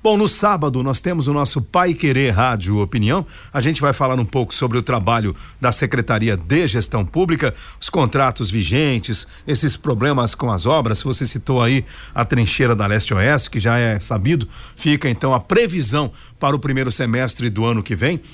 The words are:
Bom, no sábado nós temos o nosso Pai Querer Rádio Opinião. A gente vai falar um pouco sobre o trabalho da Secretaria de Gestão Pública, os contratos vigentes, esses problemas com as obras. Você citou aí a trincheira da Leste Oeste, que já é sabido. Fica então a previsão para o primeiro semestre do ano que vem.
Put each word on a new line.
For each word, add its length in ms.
Bom, 140
no 100
sábado 560
nós 180
temos 260
o 60
nosso 260
Pai 360
Querer 340
Rádio 500
Opinião. 460
A 80
gente 220
vai 100
falar 280
um 60
pouco 280
sobre 240
o 60
trabalho 520
da 120
Secretaria 680
de 300
Gestão 360
Pública, 520
os 80
contratos 640
vigentes, 760
esses 280
problemas 600
com 160
as 160
obras. 340
Você 240
citou 340
aí 240
a 100
trincheira 520
da 100
Leste 300
Oeste, 340
que 80
já 220
é 200
sabido. 480
Fica 340
então 240
a 60
previsão 720
para 160
o 40
primeiro 320
semestre 580
do 160
ano 160
que 140
vem. 240